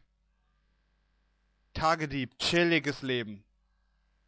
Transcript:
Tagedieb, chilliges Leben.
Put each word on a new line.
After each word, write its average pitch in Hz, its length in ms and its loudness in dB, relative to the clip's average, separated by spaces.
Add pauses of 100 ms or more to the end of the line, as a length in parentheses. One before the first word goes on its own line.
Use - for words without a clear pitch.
(1700)
Tagedieb, 156 640 -2
chilliges 170 640 2
Leben. 113 420 -4 (840)